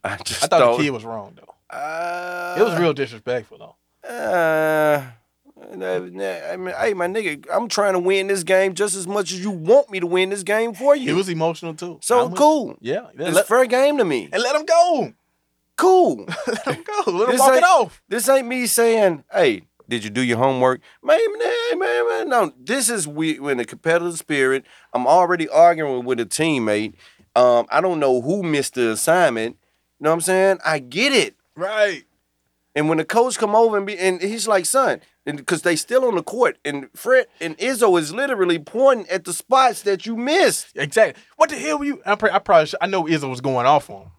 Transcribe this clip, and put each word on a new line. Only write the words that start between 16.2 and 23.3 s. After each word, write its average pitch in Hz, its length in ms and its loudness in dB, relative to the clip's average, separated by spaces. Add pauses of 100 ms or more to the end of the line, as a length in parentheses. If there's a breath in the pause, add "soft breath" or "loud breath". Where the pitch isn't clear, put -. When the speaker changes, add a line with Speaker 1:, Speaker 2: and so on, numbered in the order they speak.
Speaker 2:
<laughs> - 100 -8
Let 226 280 -6
him - 80 -18
go. 415 280 -4
Let 185 180 0
him - 20 2
Speaker 1:
This 254 80 0
Speaker 2:
walk 269 140 6
it - 20 6
Speaker 1:
ain't, 254 100 6
Speaker 2:
off. 311 440 2
Speaker 1:
this 220 200 -4
ain't 269 180 4
me 247 200 -4
saying, 208 560 2 (100)
"Hey, 139 300 2 (260)
did 113 140 -4
you 107 80 -8
do 120 100 -2
your 120 160 0
homework?" 127 440 2 (200 soft breath)
Man, 311 160 2 (220)
man, 466 400 -2
man, 480 300 -2
man, 440 200 -4
no. 214 300 0
This 214 300 -4
is 196 180 -6
we, 147 320 -4